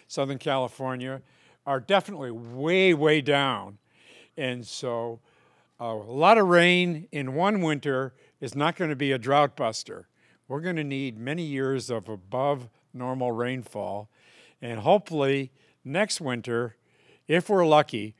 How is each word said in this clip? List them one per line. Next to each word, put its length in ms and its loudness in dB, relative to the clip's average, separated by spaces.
Southern 300 -4
California, 840 -4
are 140 -2
definitely 500 0
way, 640 2
way 300 4
down. 560 0
And 300 -6
so, 540 -6
uh, 40 -8
a 280 -8
lot 260 8
of 100 6
rain 640 4
in 220 -6
one 260 0
winter 540 -2
is 140 -8
not 220 0
gonna 200 -4
be 160 -2
a 60 0
drought 380 2
buster. 520 -6
We're 120 -8
gonna 240 -4
need 340 -6
many 240 -6
years 480 -4
of 180 -6
above 600 -4
normal 380 -4
rainfall. 760 -6
And 200 -8
hopefully 720 2
next 360 -2
winter, 560 -4
if 220 2
we're 160 6
lucky, 520 4